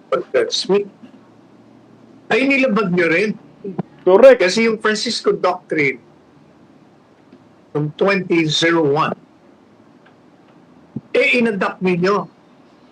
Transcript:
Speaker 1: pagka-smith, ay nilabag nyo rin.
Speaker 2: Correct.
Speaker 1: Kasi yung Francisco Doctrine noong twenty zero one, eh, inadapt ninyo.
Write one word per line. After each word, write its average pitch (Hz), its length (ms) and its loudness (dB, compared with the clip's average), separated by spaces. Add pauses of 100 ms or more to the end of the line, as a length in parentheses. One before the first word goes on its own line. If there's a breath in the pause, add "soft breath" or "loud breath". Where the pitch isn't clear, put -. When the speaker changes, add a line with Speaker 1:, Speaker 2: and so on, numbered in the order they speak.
Speaker 1:
pagka-smith, 180 800 -2 (1400)
ay 247 160 0
nilabag 262 440 0
nyo 175 180 0
rin. 180 220 0 (720)
Speaker 2:
Correct. 196 380 8
Speaker 1:
Kasi 185 260 0
yung 226 120 -2
Francisco 214 540 -4
Doctrine 160 640 -2 (1700)
noong 151 220 -4
twenty 180 520 0
zero 165 400 0
one, 143 300 -2 (2000)
eh, 254 260 0
inadapt 214 420 -2
ninyo. 185 360 0 (760)